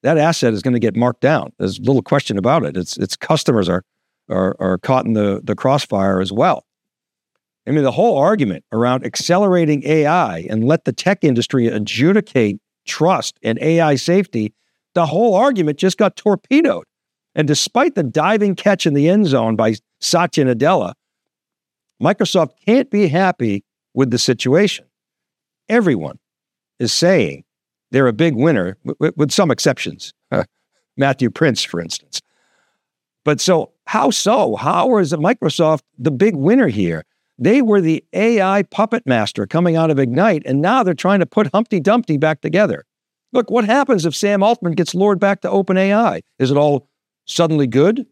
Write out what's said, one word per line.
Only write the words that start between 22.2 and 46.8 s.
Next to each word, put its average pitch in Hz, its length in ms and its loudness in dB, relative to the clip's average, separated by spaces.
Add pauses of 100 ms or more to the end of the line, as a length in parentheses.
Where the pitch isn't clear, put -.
can't 262 240 2
be 208 180 0
happy 139 560 -2 (300)
with 131 160 0
the 117 80 0
situation. 131 680 0 (840)
Everyone 143 500 0 (640)
is 123 120 -2
saying 123 520 0 (480)
they're 131 160 2
a 117 60 0
big 151 220 0
winner, 110 500 0
w-, 123 100 -8
w-, 160 200 -2
with 147 160 0
some 175 200 2
exceptions. - 640 -4 (180)
<laughs> - 680 -8
Matthew 135 320 0
Prince, 117 340 -2
for - 160 -8
instance. - 420 -12 (1040)
But 147 160 0
so, 175 320 0 (120)
how 269 240 0
so? 196 460 -2
How 180 420 0
is 170 160 0
Microsoft 160 680 0 (180)
the 143 120 -2
big 185 240 0
winner 196 320 2
here? 87 380 -4 (360)
They 214 200 4
were 214 180 2
the 160 320 0
A 214 300 0
I 190 220 0
puppet - 420 -4
master 110 420 -2
coming 170 300 0
out 160 120 0
of 143 80 0
Ignite, 143 480 0
and 139 160 -2
now 226 220 0
they're 185 100 0
trying 190 260 0
to 170 60 0
put 208 280 -2
Humpty 208 260 0
Dumpty 180 380 0
back 156 240 0
together. 160 440 -2 (460)
Look, 247 180 -2
what 233 140 0
happens 226 420 0
if 156 80 -2
Sam 202 300 0
Altman 202 300 0
gets 165 200 -2
lured 190 260 0
back 196 220 0
to - 80 -6
Open 196 280 0
A 196 160 2
I? 208 280 0 (160)
Is 135 140 0
it 139 60 2
all 143 320 0 (360)